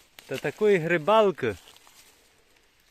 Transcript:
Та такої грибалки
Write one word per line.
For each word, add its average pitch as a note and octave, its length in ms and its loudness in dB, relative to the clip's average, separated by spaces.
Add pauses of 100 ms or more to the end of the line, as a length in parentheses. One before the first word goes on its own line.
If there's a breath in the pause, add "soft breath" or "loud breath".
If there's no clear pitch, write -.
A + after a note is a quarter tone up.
(260 loud breath)
Та C3+ 100 -10
такої G3 400 0
грибалки E3 800 0 (1300)